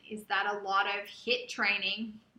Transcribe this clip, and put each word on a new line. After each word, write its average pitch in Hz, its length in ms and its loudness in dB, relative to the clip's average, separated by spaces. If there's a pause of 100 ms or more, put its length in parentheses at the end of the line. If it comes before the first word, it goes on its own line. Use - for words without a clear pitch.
is 214 160 -8
that 202 220 2
a 208 180 0
lot 196 220 4
of 202 200 -2
hiit - 420 -2
training 202 680 0 (240)